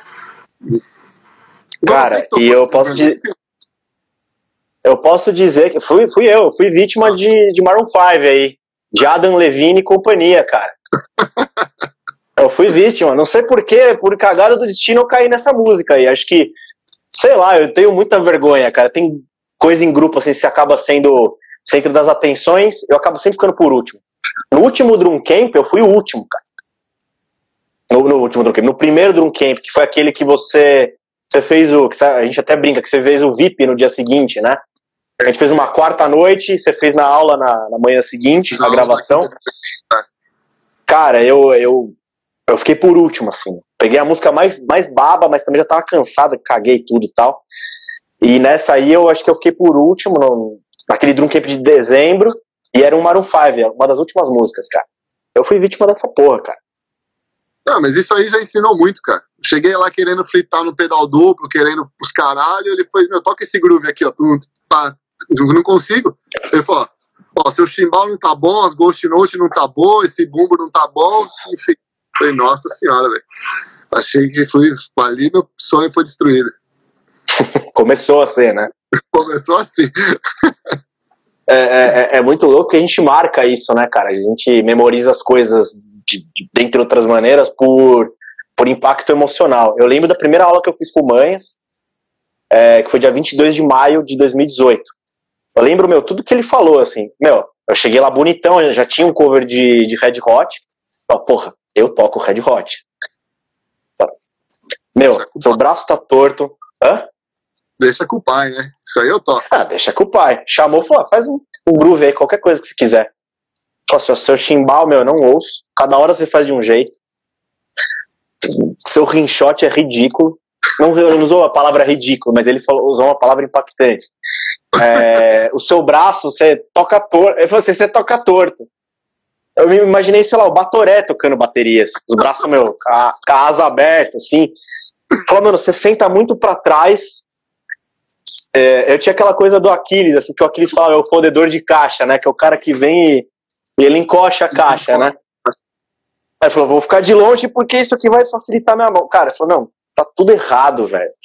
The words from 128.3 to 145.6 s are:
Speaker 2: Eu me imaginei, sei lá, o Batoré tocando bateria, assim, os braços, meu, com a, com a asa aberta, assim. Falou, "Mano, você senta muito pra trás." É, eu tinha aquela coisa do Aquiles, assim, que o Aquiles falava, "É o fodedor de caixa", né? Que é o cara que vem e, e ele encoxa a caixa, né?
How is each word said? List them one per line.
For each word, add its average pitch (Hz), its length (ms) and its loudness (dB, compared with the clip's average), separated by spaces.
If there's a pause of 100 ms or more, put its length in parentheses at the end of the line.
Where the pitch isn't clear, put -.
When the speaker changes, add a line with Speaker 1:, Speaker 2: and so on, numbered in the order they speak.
Speaker 2:
Eu 160 120 4
me 185 80 4
imaginei, 196 480 2
sei 226 120 0
lá, 214 100 4
o 180 60 0
Batoré 196 500 2
tocando 143 340 -2
bateria, 113 480 0
assim, - 100 -6 (140)
os 113 80 -2
braços, 135 300 -4
meu, 127 340 0
com 123 120 -4
a, 120 240 0 (100)
com 139 60 0
a 139 140 2
asa 156 200 0
aberta, 147 500 0
assim. 156 360 -2 (760)
Falou, 196 160 2
"Mano, 196 140 2
você 180 140 -2
senta 214 360 0
muito 214 280 0
pra 202 180 -2
trás." 170 680 0 (1300)
É, 131 360 2
eu - 60 2
tinha - 140 0
aquela 196 220 0
coisa 196 260 2
do 185 80 2
Aquiles, 180 480 0
assim, 139 160 -4
que - 100 -4
o 156 40 4
Aquiles 160 240 -4
falava, 160 240 2
"É - 20 4
o 151 100 0
fodedor 160 420 2
de 160 120 -4
caixa", 147 460 0
né? 135 120 0
Que - 100 -4
é - 20 2
o 131 40 -8
cara 156 220 0
que 151 160 -6
vem 151 460 2
e, 117 100 -6 (500)
e 135 60 4
ele 147 140 4
encoxa 175 480 0
a - 20 -8
caixa, 139 500 0
né? 139 140 0 (1300)